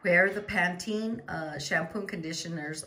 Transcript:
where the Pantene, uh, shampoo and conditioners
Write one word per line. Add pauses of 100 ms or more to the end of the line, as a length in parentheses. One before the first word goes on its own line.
where
the
Pantene,
uh,
shampoo
and
conditioners